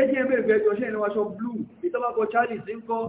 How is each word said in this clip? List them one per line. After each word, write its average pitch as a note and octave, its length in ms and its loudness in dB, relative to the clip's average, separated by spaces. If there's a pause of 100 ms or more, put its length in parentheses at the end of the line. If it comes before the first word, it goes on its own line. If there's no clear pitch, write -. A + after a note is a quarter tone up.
kí C4+ 120 2
ẹ B3+ 80 0
bẹ̀rẹ̀ B3 220 2
pé A3 80 4
ẹjọ́ G#3 220 4
ṣe B3 100 -2
ẹni G#3+ 120 -4
wáṣọ G#3 300 0
blue, A3 300 -6 (140)
èyí F4 180 -4
tó B3 100 -4
bá A#3+ 120 -2
kọ A3 140 0
Charlie A#3 340 0
sí G3+ 140 -10
ń A3+ 60 -10
kọ́, A3+ 280 -4